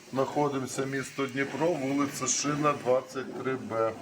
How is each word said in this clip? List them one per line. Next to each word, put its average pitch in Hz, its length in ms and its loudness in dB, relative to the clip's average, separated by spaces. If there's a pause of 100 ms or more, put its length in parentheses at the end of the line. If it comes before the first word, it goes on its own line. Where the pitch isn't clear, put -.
(120)
знаходимося 135 720 0
місто 135 420 -4
Дніпро, 139 400 0
вулиця 139 600 0
Шина, 147 460 2
двадцять 127 720 0
три 127 140 0
Б. 110 460 0